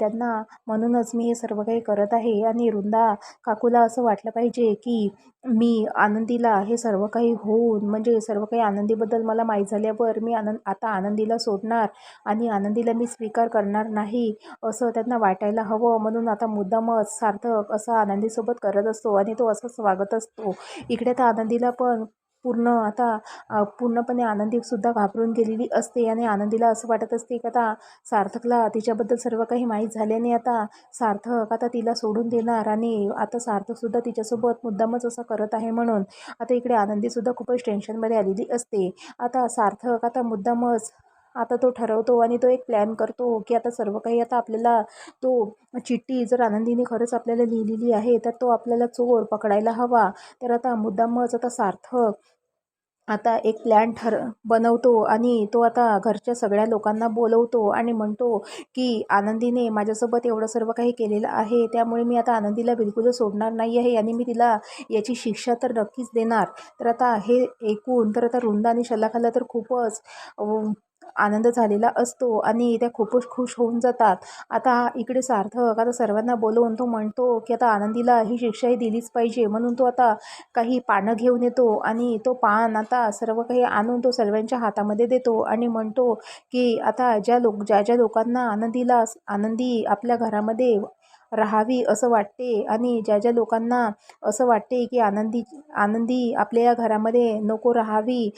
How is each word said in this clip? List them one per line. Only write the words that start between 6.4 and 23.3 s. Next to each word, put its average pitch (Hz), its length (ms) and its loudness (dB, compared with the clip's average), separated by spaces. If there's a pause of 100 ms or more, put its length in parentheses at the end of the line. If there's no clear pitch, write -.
हे 208 160 0
सर्व 208 300 0
काही 233 280 0
होऊन, 214 560 2
म्हणजे 220 300 2
सर्व 214 240 -4
काही 233 180 0
आनंदीबद्दल 214 600 0
मला 226 220 0
माहीत 208 260 0
झाल्यावर 220 480 -2
मी 226 160 -2
आनंद, 214 320 -4
आता 202 220 -4
आनंदीला 214 500 -2
सोडणार 220 480 -2 (400)
आणि 220 220 -2
आनंदीला 214 440 -2
मी 233 140 -2
स्वीकार 226 420 -2
करणार 214 420 -2
नाही," 214 420 -2 (300)
असं 226 280 -2
त्यांना 233 280 -2
वाटायला 208 440 2
हवं. 220 400 2
म्हणून 226 260 -2
आता 220 200 -2
मुद्दामच 220 720 -2
सार्थक 214 540 -2
असं 220 200 -4
आनंदीसोबत 220 720 0
करत 202 260 0
असतो 220 260 -2
आणि 202 240 2
तो 233 120 2
असंच 233 300 -6
वागत 196 340 0
असतो. 220 400 -6 (360)
इकडे 240 220 0
तर 254 100 0
आनंदीला 233 500 2
पण 247 320 -2 (400)
पूर्ण 233 240 0
आता, 226 380 0 (440)